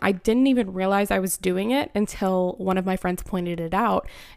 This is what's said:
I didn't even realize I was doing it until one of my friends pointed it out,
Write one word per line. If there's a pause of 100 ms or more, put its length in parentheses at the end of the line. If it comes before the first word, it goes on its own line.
I
didn't
even
realize
I
was
doing
it
until
one
of
my
friends
pointed
it
out, (300)